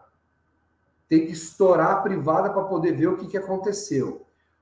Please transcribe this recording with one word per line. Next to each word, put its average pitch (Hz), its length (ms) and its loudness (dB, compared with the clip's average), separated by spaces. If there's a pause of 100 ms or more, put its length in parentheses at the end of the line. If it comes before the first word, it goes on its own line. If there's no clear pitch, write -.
(1080)
Tem 160 180 4
que - 60 -8
estourar 170 600 2
a 196 100 0
privada 185 480 0
pra 196 140 -2
poder 170 280 0
ver 151 160 0
o 185 80 0
que 180 100 -10
que 196 120 -6
aconteceu. 185 880 -4 (360)